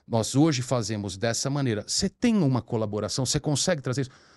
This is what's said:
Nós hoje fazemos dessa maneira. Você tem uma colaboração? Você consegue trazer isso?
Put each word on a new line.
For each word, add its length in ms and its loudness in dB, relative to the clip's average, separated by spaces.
Nós 280 0
hoje 280 4
fazemos 560 -4
dessa 320 -2
maneira. 360 -2
Você 220 -2
tem 340 2
uma 200 2
colaboração? 640 -2
Você 120 0
consegue 440 0
trazer 200 -2
isso? 80 -6